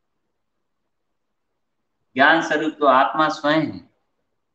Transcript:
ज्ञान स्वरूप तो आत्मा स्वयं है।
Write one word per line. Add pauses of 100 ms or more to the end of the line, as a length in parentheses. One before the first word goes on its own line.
(2250)
ज्ञान
स्वरूप
तो
आत्मा
स्वयं
है। (640)